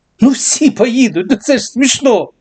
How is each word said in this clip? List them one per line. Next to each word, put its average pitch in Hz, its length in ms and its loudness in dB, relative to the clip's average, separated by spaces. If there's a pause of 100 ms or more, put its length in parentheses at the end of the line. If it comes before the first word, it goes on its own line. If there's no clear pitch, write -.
(200)
Ну 254 100 6
всі - 400 0
поїдуть, 226 600 0
ну 254 60 2
це 262 220 -2
ж 202 60 -6
смішно. 247 680 -2 (100)